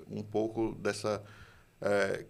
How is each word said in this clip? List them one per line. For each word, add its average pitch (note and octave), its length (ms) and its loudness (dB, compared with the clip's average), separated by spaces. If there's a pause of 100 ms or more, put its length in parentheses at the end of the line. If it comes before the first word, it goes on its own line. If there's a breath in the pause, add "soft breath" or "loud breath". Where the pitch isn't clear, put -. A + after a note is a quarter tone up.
um G#2 140 -6
pouco A2 560 0
dessa, G2+ 420 0 (600 loud breath)
é, G2 480 2